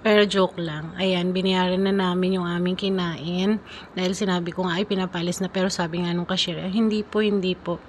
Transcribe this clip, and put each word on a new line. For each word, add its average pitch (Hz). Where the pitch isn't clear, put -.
Pero 208
joke 190
lang. 160
Ayan, 180
binayaran 185
na 190
namin 185
yung 175
aming 180
kinain. 185
Dahil 185
sinabi 180
ko 185
nga, 180
ay, 202
pinapalis 180
na. 180
Pero 190
sabi 175
nga 175
nung 175
cashier, 180
"Eh, 175
hindi 214
po, 214
hindi 202
po." 175